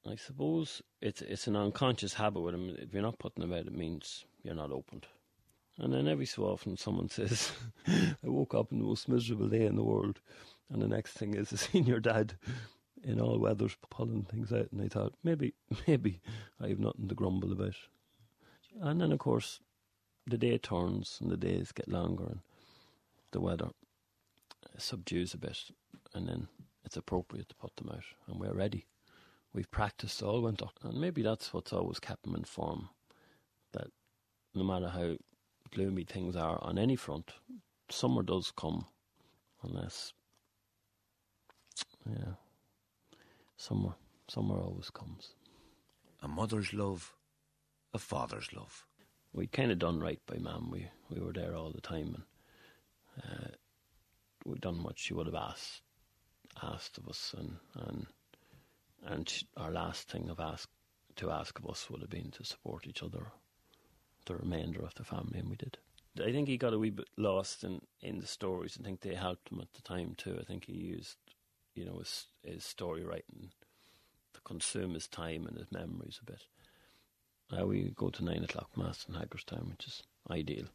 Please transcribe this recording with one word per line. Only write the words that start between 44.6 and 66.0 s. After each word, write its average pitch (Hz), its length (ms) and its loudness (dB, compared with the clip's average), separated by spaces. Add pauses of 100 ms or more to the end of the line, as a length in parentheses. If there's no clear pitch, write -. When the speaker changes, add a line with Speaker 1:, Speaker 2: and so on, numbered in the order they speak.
Speaker 1:
always 90 300 -6
comes. - 440 -14 (880)
Speaker 2:
A 73 60 -6
mother's 104 440 2
love, 98 420 0 (800)
a 110 40 -2
father's 58 540 -2
love. - 340 -14 (460)
Speaker 1:
We 92 140 0
kinda 123 280 4
done 85 260 2
right 82 260 0
by - 120 -6
Mam. 82 320 -4
We, 87 180 -6 (220)
we 85 100 -4
were 87 120 -2
there 85 220 -2
all 80 180 -4
the - 80 -8
time, 82 440 -4 (920)
and, - 80 -12
uh, - 240 -8 (960)
we - 140 -4
done 85 240 -2
what - 160 -6
she - 160 -4
would 82 120 0
have 82 80 -2
asked, - 480 -6 (800)
asked - 360 -6
of - 100 -12
us, - 280 -6
and, - 200 -6 (180)
and, - 320 -6 (960)
and 80 240 -4
sh-, - 160 -4 (120)
our 82 140 -4
last 85 380 -2
thing 82 220 -4
of 85 100 -6
ask, 80 280 -6 (480)
to - 140 -2
ask - 280 -4
of - 80 -10
us - 240 -8
would - 100 -8
have - 100 -10
been 85 220 -6
to - 120 -12
support - 420 -8
each - 160 -8
other, 85 240 -6 (1000)
the 90 100 -4
remainder 82 460 0
of 82 120 -8
the - 100 -10
family, - 340 -4
and 92 120 -2
we 98 60 -4
did. - 220 -8 (420)